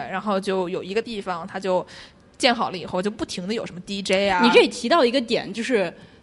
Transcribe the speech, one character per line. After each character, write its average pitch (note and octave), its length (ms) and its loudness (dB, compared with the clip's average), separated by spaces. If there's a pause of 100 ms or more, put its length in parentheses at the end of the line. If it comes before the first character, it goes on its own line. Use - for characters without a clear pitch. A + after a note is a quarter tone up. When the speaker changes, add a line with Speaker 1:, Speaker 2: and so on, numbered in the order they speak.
(100)
Speaker 1:
然 F#3 100 -6
后 G3 200 0
就 F#3+ 280 0
有 F3+ 140 -4
一 F3+ 100 -8
个 G#3+ 80 0
地 A3+ 200 -6
方 F#3 260 -6
它 G3 120 -10
就 F#3 260 0 (520)
建 B3 180 4
好 G3 160 -2
了 F3+ 80 -6
以 D#3 60 -10
后 F#3 180 -4
就 G#3 80 -2
不 C4 140 -6
停 F3+ 240 -8
地 A3 60 -2
有 A#3 120 -4
什 F#3 80 -12
么 E3+ 60 -12
D G3 200 -6
J G3 280 2
啊。 F#3 160 2
Speaker 2:
你 A#3+ 60 6
这 - 100 8
里 E4 80 6
提 - 200 -4
到 D#4 160 6
一 A#3+ 60 4
个 C4+ 100 2
点， A3 320 -2
就 A3 80 -6
是 G#3+ 320 0 (300)